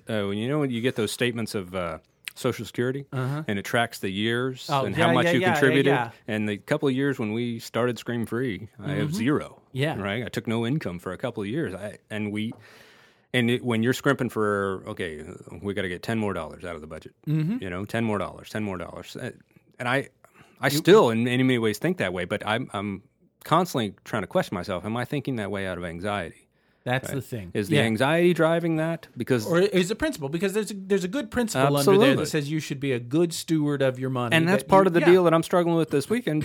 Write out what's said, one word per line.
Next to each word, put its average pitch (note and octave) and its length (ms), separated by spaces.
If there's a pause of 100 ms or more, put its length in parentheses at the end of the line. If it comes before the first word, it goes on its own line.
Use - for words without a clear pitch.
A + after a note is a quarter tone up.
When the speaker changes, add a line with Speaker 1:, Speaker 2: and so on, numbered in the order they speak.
Speaker 1:
uh, G#2+ 160
when, G2+ 160
you A2+ 80
know, D3 120
when C#3+ 120
you A#2 100
get B2 140
those G#2 160
statements A#2 440
of, F#2 200
uh, E2+ 240 (360)
Social A#2 300
Security, C3 480
Speaker 2:
Uh-huh. C#3 340
Speaker 1:
and G2+ 120
it F#2+ 60
tracks A#2 340
the G2+ 100
years A#2+ 600
Speaker 2:
Oh, C3+ 140
Speaker 1:
and G2 120
Speaker 2:
yeah, - 100
Speaker 1:
how C3+ 60
much B2 120
Speaker 2:
yeah, E3+ 80
Speaker 1:
you - 80
Speaker 2:
yeah, F#3 80
yeah, - 40
Speaker 1:
contributed. C#3 400
Speaker 2:
yeah. A#2+ 160 (180)
Speaker 1:
And G#2+ 220
the G#2 80
couple D3 320
of B2+ 60
years C#3 240
when G#2+ 120
we A#2 280
started A#2 400
Scream A#2+ 260
Free, A2+ 440 (100)
I G2 140
have G#2 160
Speaker 2:
Mm-hmm. D#3+ 60
Speaker 1:
zero. A#2 460 (100)
Speaker 2:
Yeah. C3+ 300
Speaker 1:
Right? G2+ 240
I F2+ 40
took - 180
no A#2 180
income A#2 320
for F#2 160
a F2 40
couple A2+ 260
of G2 60
years. B2 260
I, G2 220 (120)
and G#2+ 220
we, G#2+ 220 (840)
and A#2 140
it, B2 160
when A2+ 180
you're B2+ 100
scrimping C3 360
for, G2+ 580
okay, F2+ 360 (400)
we G2+ 100
gotta F#2+ 160
get F2 140
ten A2+ 160
more G2+ 140
dollars D#2 300
out E2+ 120
of D2+ 60
the D#2 60
budget. D#2+ 260 (140)
Speaker 2:
Mm-hmm. D#3 340
Speaker 1:
You F#2+ 100
know, F#2 140
ten A#2 180
more G#2+ 160
dollars, D#2 300
ten G#2+ 140
more F#2+ 140
dollars. E2+ 380
Uh, B2 160 (480)
and B2 100
I, C3+ 200 (500)
I C3+ 80
Speaker 2:
You C#3+ 100
Speaker 1:
still E3 340
in A2+ 140
many, B2 180
many B2+ 160
ways A2 180
think F3+ 200
that F#2+ 160
way, F2+ 120
but G2+ 220
I'm, A2+ 260
I'm G2+ 300 (400)
constantly D3+ 520 (100)
trying A2 180
to F2 40
question F3+ 280
myself. F2 300
Am A2 120
I B2 80
thinking C#3 300
that G2+ 160
way G2 160
out F2+ 100
of F2 60
anxiety? F2 640 (380)
Speaker 2:
That's B2+ 240
Speaker 1:
Right? - 60
Speaker 2:
the C3 60
thing. G2 320
Speaker 1:
Is G#2 160
the D3+ 80
Speaker 2:
Yeah. C3+ 60
Speaker 1:
anxiety D3 500
driving E3 420
that? D#3+ 320 (100)
Because A#2+ 300
Speaker 2:
Or E3+ 120
is F#3 300
the A3 60
principle? D#3+ 340
Because F3 240
there's G#3+ 160
a, A3 40
there's F#3+ 320
a - 40
good A3+ 220
principle G#3+ 340 (120)
under C#3+ 60
there G3 140
that G#3+ 60
Speaker 1:
Absolutely. C4 220
Speaker 2:
says D3 260
you D#3 80
should C#3+ 220
be C#3 100
a A#2+ 80
good D#3 340
steward D3 480
of B2+ 180
your C3 100
money. B2 260
Speaker 1:
And E3 120
that's G3 160
Speaker 2:
That - 60
Speaker 1:
part F#3+ 160
Speaker 2:
you, - 20
Speaker 1:
of F3 60
the E3+ 60
Speaker 2:
yeah. F3 120
Speaker 1:
deal F#3 120
that E3 100
I'm E3 100
struggling E3+ 340
with D#3+ 140
this C#3+ 180
weekend, E3+ 360